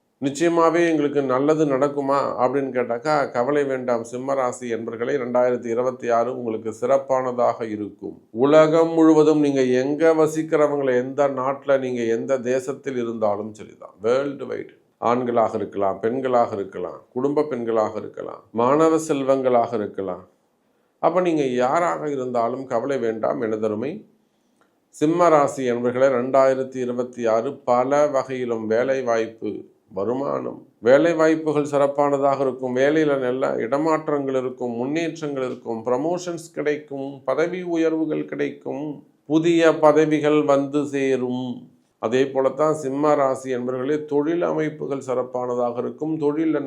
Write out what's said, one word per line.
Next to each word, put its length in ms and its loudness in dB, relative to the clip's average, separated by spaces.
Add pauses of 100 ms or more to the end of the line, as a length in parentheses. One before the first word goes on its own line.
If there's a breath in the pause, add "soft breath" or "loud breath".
(220)
நிச்சயமாவே 680 2
எங்களுக்கு 320 0
நல்லது 440 2
நடக்குமா 520 0 (220)
அப்படின்னு 320 0
கேட்டாக்கா, 600 -2
கவலை 320 0
வேண்டாம் 400 -2
சிம்ம 300 -6
ராசி 400 -4
என்பர்களே, 440 -4
ரெண்டாயிரத்தி 480 0
இருபத்தி 440 -2
ஆறு 280 0
உங்களுக்கு 360 -6
சிறப்பானதாக 960 -2
இருக்கும். 600 -10
உலகம் 600 6
முழுவதும் 500 6
நீங்க 240 2
எங்க 500 2
வசிக்கிறவங்களை, 840 2
எந்த 320 2
நாட்டுல, 520 0
நீங்க 240 -2
எந்த 360 0
தேசத்தில் 580 -4
இருந்தாலும் 560 -2
சரிதான், 480 -20
வேர்ல்டு 440 -2
வைடு, 240 -8 (280)
ஆண்களாக 600 0
இருக்கலாம், 440 -4
பெண்களாக 520 0
இருக்கலாம், 480 -8 (120)
குடும்ப 280 0
பெண்களாக 540 -2
இருக்கலாம், 560 -12
மாணவ 460 2
செல்வங்களாக 760 0
இருக்கலாம், 540 -6 (800)
அப்ப 220 2
நீங்க 160 2 (200)
யாராக 400 0 (120)
இருந்தாலும் 560 -2
கவலை 340 -2
வேண்டாம், 420 -2
எனதருமை 440 -4 (1080)
சிம்ம 340 4
ராசி 300 2 (100)
என்பர்களே. 340 2 (120)
ரெண்டாயிரத்தி 640 2
இருபத்தி 360 -6 (140)
ஆறு 140 0 (200)
பல 320 2 (140)
வகையிலும் 580 -4
வேலை 240 2 (100)
வாய்ப்பு, 440 -2 (460)
வருமானம், 600 -4 (280)
வேலை 320 6
வாய்ப்புகள் 520 2
சிறப்பானதாக 760 2
இருக்கும். 360 -4
வேலையில 340 2 (100)
நல்ல 240 -2 (160)
இடமாற்றங்கள் 760 0
இருக்கும், 380 -6
முன்னேற்றங்கள் 680 -4
இருக்கும், 400 -8
ப்ரமோஷன்ஸ் 600 -4 (100)
கிடைக்கும், 520 -4 (200)
பதவி 320 -2 (140)
உயர்வுகள் 560 -2
கிடைக்கும், 540 -6 (460)
புதிய 420 4 (120)
பதவிகள் 540 4 (140)
வந்து 280 2 (120)
சேரும். 520 -2 (600)
அதே 160 2 (140)
போலத்தான் 480 0
சிம்ம 360 0
ராசி 380 -2
என்பர்களே, 400 -4 (160)
தொழில் 380 0
அமைப்புகள் 580 -4
சிறப்பானதாக 760 -2
இருக்கும், 400 -6
தொழில்ல 440 0